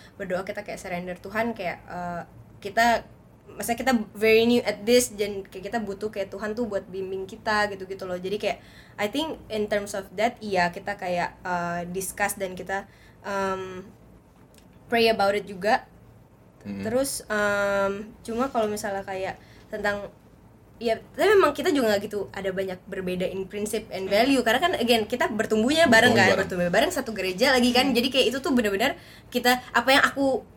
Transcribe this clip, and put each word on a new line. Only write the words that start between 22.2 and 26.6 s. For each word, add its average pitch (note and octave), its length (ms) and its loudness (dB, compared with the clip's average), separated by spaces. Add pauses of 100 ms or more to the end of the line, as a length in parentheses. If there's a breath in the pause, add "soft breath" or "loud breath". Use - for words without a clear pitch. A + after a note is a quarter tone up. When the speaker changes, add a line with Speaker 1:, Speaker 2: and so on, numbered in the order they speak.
Speaker 1:
ada G3 200 -6
banyak F#3 340 -4
berbeda F#3 400 -6
in F#3+ 200 -4
principle G#3 460 -6
and F#3+ 140 -6
Speaker 3:
Hmm. G3 80 -6
Speaker 1:
value, B3+ 280 4
karena A#3 200 2
kan F4 140 2
again A#3 300 2
kita B3 240 -2
bertumbuhnya A3+ 580 2
bareng A#3+ 240 8
Speaker 2:
Bertumbuh A3 80 4
Speaker 1:
kan, F#3+ 100 6
Speaker 2:
bareng. F#3+ 120 4
Speaker 1:
bertumbuh F3+ 280 -2